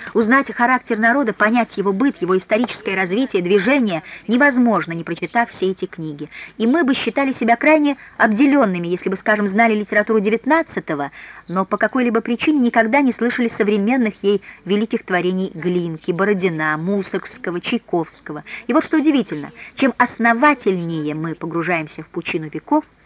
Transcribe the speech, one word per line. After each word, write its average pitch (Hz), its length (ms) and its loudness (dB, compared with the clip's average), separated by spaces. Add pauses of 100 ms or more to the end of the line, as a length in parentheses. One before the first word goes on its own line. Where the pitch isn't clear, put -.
(140)
Узнать 233 380 2
характер 240 460 0
народа, 233 340 2
понять 226 440 0
его 202 160 0
быт, 247 280 0
его - 160 0
историческое 214 580 -2
развитие, 190 480 -2
движение 202 600 2 (240)
невозможно, 240 680 2
не 165 120 -8
прочитав 170 460 -4
все 185 200 -2
эти 185 160 -6
книги. 151 420 -10 (280)
И 220 100 0
мы 302 180 4
бы 254 100 2
считали 269 380 -2
себя 233 240 2
крайне 294 400 4 (200)
обделёнными, 220 720 4
если 180 200 -2
бы, 190 80 -2
скажем, 214 320 0
знали 214 260 2
литературу 208 460 0
девятнадцатого, 208 920 -2 (360)
но 185 160 -2
по 196 120 -4
какой-либо 226 440 0
причине 262 400 0
никогда 233 400 2
не 262 120 2
слышали 233 360 -2
современных 214 760 0
ей 196 200 0 (220)
великих 208 400 -2
творений 185 500 -2
Глинки, 170 560 -4
Бородина, 175 680 0
Мусоргского, 185 840 -6
Чайковского. - 840 -6 (220)
И 240 60 -2
вот 302 120 2
что - 120 -2
удивительно, 262 540 0 (260)
чем 262 220 2
основательнее 220 1160 0
мы 156 200 -6
погружаемся 160 680 -6
в - 60 -16
пучину 160 440 -8
веков, 294 320 0 (220)